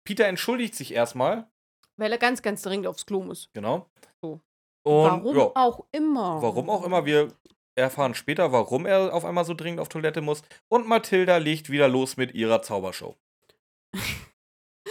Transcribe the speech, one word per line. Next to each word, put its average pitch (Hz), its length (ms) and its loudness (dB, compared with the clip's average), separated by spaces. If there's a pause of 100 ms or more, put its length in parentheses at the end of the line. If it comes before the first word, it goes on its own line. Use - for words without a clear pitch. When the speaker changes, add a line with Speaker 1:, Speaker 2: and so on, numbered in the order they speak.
Speaker 1:
Peter 208 220 0
entschuldigt 233 480 -4
sich - 200 -10
erstmal. 127 540 0 (500)
Speaker 2:
Weil 214 140 -4
er 233 60 -4
ganz, 240 240 0
ganz 202 200 -4
dringend 190 240 -4
aufs - 200 -10
Klo 98 160 -4
muss. - 320 -12
Speaker 1:
Genau. 120 360 -4 (320)
Speaker 2:
So. 160 180 -12 (440)
Speaker 1:
Und, 151 200 6 (200)
Speaker 2:
Warum 247 120 2
Speaker 1:
ja. - 180 4
Speaker 2:
auch 247 380 2
immer. 254 500 0
Speaker 1:
Warum 117 280 -2
auch 190 140 0
immer. 180 200 0
Wir 147 280 2 (460)
erfahren 131 360 0
später, 151 380 0
warum 127 340 2
er 190 260 2
auf 170 140 -2
einmal 175 180 0
so 170 100 -6
dringend 165 260 -8
auf - 80 -6
Toilette 156 340 -4
muss. 151 200 -4 (260)
Und 226 200 2
Mathilda 190 480 4
legt 156 340 -2
wieder 143 180 4
los 131 280 0
mit 127 180 -4
ihrer 110 280 2
Zaubershow. 95 540 -8 (800)
Speaker 2:
<laughs> - 20 -8 (960)